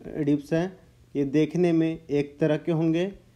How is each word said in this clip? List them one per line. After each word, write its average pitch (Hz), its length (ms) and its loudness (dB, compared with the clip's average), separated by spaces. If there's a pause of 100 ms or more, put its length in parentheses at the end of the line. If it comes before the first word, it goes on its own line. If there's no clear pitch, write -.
रिब्स 143 460 -2
हैं 175 260 -2 (360)
ये 143 100 -2
देखने 156 480 2
में 160 340 0
एक 143 340 -2
तरह 156 160 2
के 160 160 -4
होंगे, 165 400 0 (240)